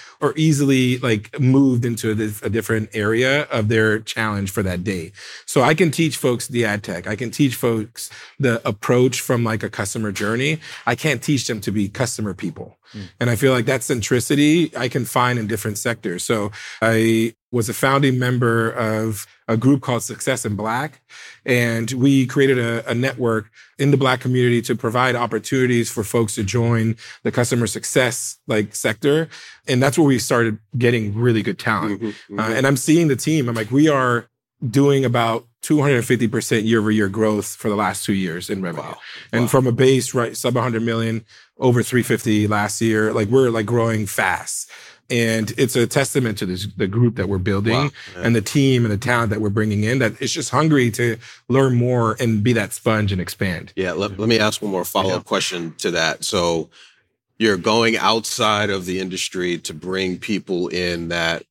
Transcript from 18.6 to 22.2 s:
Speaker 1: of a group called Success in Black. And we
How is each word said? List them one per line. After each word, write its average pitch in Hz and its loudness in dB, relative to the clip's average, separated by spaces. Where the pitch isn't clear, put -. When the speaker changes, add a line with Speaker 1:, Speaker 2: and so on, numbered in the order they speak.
Speaker 1:
of 110 -2
a 113 0
group 131 4
called 120 -2
Success 127 -4
in 107 -2
Black. 117 -6
And 117 0
we 135 4